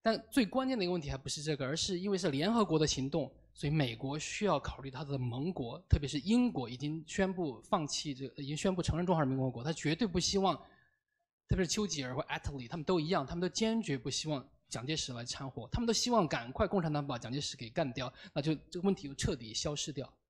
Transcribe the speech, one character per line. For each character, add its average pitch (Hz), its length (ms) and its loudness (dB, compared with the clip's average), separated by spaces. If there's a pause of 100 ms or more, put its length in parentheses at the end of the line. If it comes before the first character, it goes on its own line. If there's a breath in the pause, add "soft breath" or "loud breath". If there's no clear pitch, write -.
但 220 300 2
最 247 160 4
关 262 200 0
键 262 120 0
的 190 60 2
一 - 20 2
个 180 60 2
问 180 80 2
题 143 100 -6
还 139 60 -2
不 135 120 -8
是 147 140 -4
这 151 140 0
个， 135 100 -2
而 135 80 0
是 175 240 0
因 190 100 -2
为 196 80 2
是 175 140 2
联 143 220 2
合 233 120 6
国 160 140 4
的 151 80 6
行 135 240 0
动， 147 200 -2 (220)
所 - 160 -2
以 - 20 2
美 135 260 2
国 135 200 -4
需 - 280 -4
要 170 140 4
考 - 200 -4
虑 135 120 -10
他 131 140 -8
的 139 140 -2
盟 127 340 -2
国， 139 240 -6 (120)
特 - 100 8
别 143 100 -2
是 151 120 -2
英 233 320 4
国 117 180 -4
已 127 60 -8
经 147 300 -4
宣 190 280 0
布 147 280 -4
放 170 240 0
弃 - 280 -4
这 131 140 -8
个， 147 140 -10
已 135 40 -6
经 151 100 -4
宣 190 180 2
布 175 60 -2
承 156 160 0
认 175 80 0
中 180 100 4
华 160 80 4
人 135 60 4
民 131 80 2
共 131 100 2
和 127 40 0
国， 120 140 -8
他 160 80 -2
绝 156 240 0
对 240 100 2
不 180 120 0
希 196 200 2
望， 185 180 4 (920 loud breath)
特 - 80 2
别 185 80 4
是 - 20 0
丘 208 180 0
吉 151 200 -4
尔 127 100 -6
或 147 80 -2
Attlee， 143 460 -6
他 170 80 -6
们 156 80 -6
都 185 160 4
一 156 80 -2
样， 160 180 2
他 165 80 -8
们 170 60 -2
都 180 80 0
坚 220 340 0
决 135 160 0
不 143 100 -6
希 156 200 -4
望 135 200 -2 (200)
蒋 120 180 -6
介 156 100 -2
石 143 160 -4
来 120 120 -8
掺 131 260 -8
和， 110 180 -10
他 - 120 0
们 233 60 2
都 233 60 4
希 - 180 2
望 214 160 8
赶 123 260 -2
快 214 140 2
共 196 140 2
产 160 100 0
党 147 140 0
把 127 140 -4
蒋 117 120 -8
介 139 100 0
石 - 160 -6
给 120 120 -10
干 139 240 0
掉， 123 180 -4 (220 loud breath)
那 151 80 0
就 151 140 2 (160)
这 180 100 -6
个 175 60 0
问 196 80 4
题 151 140 -10
就 139 60 -10
彻 180 200 0
底 120 180 -10
消 151 220 -2
失 147 180 -4
掉。 131 180 -6 (200)